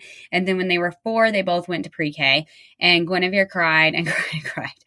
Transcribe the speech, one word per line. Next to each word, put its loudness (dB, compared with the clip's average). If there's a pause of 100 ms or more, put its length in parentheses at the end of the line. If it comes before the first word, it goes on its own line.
(320)
And 0
then 0
when -2
they 2
were -2
four, 2
they 0
both -2
went -4
to -10
pre-K, 0 (320)
and 2
Guinevere 0
cried 2
and -2
<laughs> -
cried -4
and -8
cried. -8 (180)